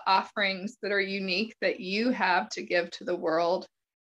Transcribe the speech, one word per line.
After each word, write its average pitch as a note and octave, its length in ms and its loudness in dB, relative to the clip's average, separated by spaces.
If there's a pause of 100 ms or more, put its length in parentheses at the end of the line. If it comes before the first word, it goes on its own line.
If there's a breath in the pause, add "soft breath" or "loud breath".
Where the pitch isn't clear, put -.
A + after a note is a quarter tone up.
offerings F#3+ 800 0
that G3+ 80 -2
are G3+ 100 2
unique G3 600 -2
that F3+ 180 0
you G#3 320 0
have G3 380 2
to - 120 -8
give F3 300 0
to - 140 -14
the F3+ 100 -2
world." E3+ 500 0 (460)